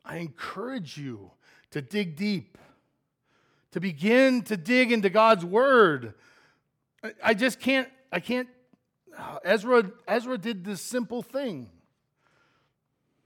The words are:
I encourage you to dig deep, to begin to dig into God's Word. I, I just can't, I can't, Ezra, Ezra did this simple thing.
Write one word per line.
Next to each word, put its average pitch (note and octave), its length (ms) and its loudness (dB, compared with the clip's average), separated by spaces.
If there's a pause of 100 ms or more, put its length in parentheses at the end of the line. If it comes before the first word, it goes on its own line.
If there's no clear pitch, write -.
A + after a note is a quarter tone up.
I D#3+ 140 -14
encourage F#3 800 -10
you A2+ 320 -12 (400)
to D3+ 120 -8
dig E3+ 340 -4
deep, G3 420 -6 (1120)
to F3+ 80 -8
begin A3 640 2
to G#3+ 140 -4
dig A#3+ 340 2
into G3 200 2
God's G#3+ 340 6
Word. F#3 680 4 (880)
I, A3 80 -10 (120)
I A3+ 120 4
just A#3+ 240 0
can't, C4 280 0 (240)
I F3 80 -4
can't, B3 300 -4 (960)
Ezra, G#3+ 460 2 (160)
Ezra A#3+ 320 -2
did F#3+ 260 -8
this G3+ 160 -8
simple A#3+ 400 -6
thing. F#3+ 480 -8 (1600)